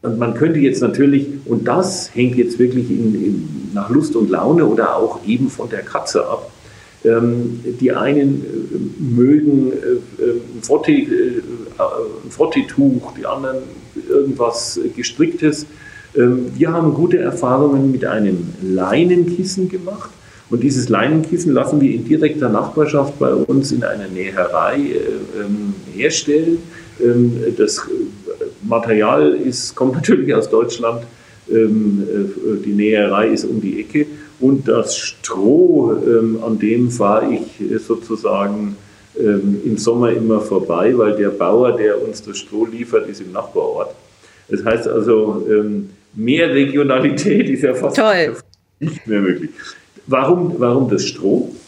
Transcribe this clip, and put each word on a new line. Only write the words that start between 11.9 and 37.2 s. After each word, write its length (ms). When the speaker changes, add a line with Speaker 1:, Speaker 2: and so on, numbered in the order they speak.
Speaker 1:
Frotteetuch, 880
die 80
anderen 320
irgendwas, 680
äh, 100
Gestricktes. 760
Ähm, 300
wir 160
haben 220
gute 240
Erfahrungen 760
mit 140
einem 320
Leinenkissen 1040
gemacht. 400
Und 140
dieses 260
Leinenkissen 640
lassen 280
wir 120
in 140
direkter 420
Nachbarschaft 680
bei 160
uns 380
in 120
einer 240
Näherei, 680
äh, 680
ähm, 300
herstellen. 640
Ähm, 340
das, 200
äh, 20
Material 680
ist, 400
kommt 220
natürlich 380
aus 140
Deutschland. 540
Ähm, 580
äh, 560
die 80
Näherei 560
ist 160
um 160
die 200
Ecke. 260
Und 280
das 280
Stroh, 960
ähm, 380
an 140
dem 320
fahre 440